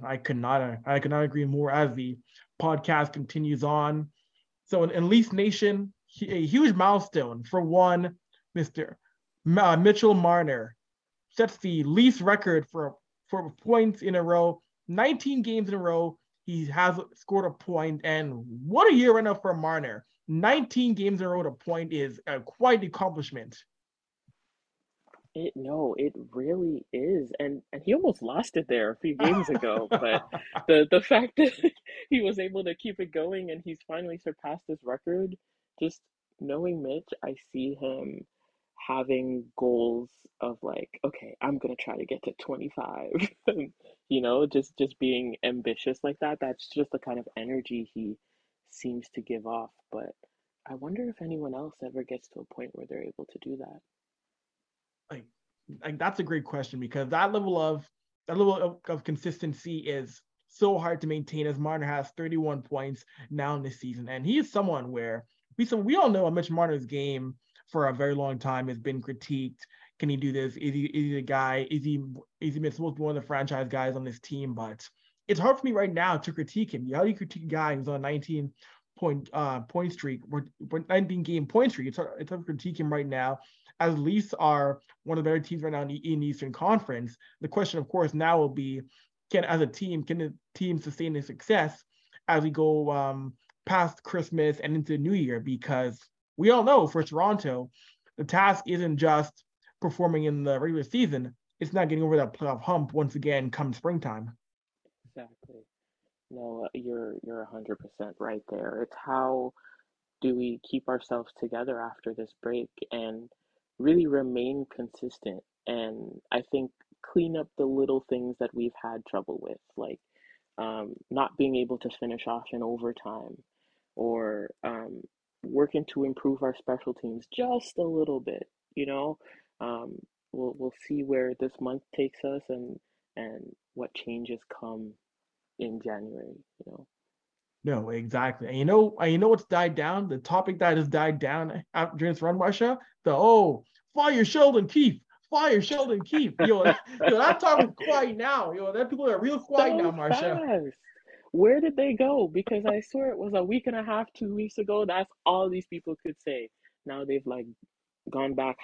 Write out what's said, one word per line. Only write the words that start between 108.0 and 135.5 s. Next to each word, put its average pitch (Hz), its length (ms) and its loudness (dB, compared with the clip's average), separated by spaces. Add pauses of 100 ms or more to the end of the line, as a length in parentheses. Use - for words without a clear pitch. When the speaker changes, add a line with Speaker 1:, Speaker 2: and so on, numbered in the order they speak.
Speaker 2:
right 107 320 -6
there. 107 320 -6
It's - 220 -8
how 131 480 -2 (720)
do 131 120 2
we 123 340 -2
keep - 200 -4
ourselves 120 500 -4
together 120 420 -4
after 113 340 -10
this 110 180 -12 (100)
break 120 280 -4 (200)
and 113 380 -8 (500)
really 160 280 4
remain 131 680 -2
consistent? 117 640 -10 (280)
And 110 420 -8 (220)
I 123 180 0
think 131 220 -2 (320)
clean 165 320 0
up 151 100 -4 (100)
the 139 100 0
little 135 420 0
things 123 320 -4
that 123 120 -4
we've 120 200 -4 (100)
had 117 260 -10
trouble - 320 -6
with, - 180 -10 (180)
like, - 240 -10 (580)
um, 110 360 -8 (160)
not 135 260 -2
being 135 180 2
able 123 240 -2
to 120 120 -8 (100)
finish 117 260 -8
off 117 260 -6
in 120 100 -6
overtime, 117 760 -8 (580)
or, 110 560 -4 (140)
um, 113 380 -8 (420)
working 147 480 0
to 139 120 -2
improve 135 380 -2
our 131 140 -2
special 127 380 -6
teams 117 380 -10
just 247 460 -4
a 175 40 -2
little 156 360 -2
bit, - 300 -8 (260)
you 139 120 -4
know? 139 320 -4 (420)
Um, 117 360 -8 (360)
we'll, 127 260 -6
we'll 127 160 -8 (140)
see 147 160 -2
where 127 340 0
this 131 220 -4
month 131 220 -6 (120)
takes 139 300 -4
us 139 240 -6
and, 123 280 -10 (400)
and 110 260 -12 (320)
what - 200 -12
changes 117 460 -10 (200)
come 110 320 -12 (680)